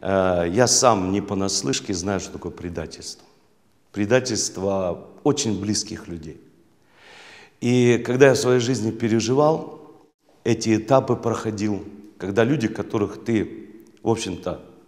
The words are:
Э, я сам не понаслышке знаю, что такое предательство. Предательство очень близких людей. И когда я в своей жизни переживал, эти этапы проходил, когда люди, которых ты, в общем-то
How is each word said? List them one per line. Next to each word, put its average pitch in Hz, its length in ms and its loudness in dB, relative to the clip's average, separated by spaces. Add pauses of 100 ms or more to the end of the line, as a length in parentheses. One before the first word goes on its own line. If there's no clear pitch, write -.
Э, 92 460 2
я 117 160 4
сам 104 440 2
не 101 100 0
понаслышке 98 720 -4
знаю, 92 260 -4
что - 140 -12
такое - 180 -10
предательство. - 760 -12 (680)
Предательство 98 1160 -2 (160)
очень 113 360 0
близких - 480 -6
людей. 80 320 -14 (1200)
И 120 460 4
когда 127 220 8
я 135 60 8
в 113 40 2
своей 123 220 4
жизни 113 320 -2
переживал, 120 920 0 (640)
эти 113 320 2
этапы 120 400 2
проходил, 107 680 -4 (360)
когда 98 240 0
люди, 117 240 0
которых 104 560 -4
ты, - 460 -4 (340)
в 104 60 -2
общем-то 90 520 -4 (260)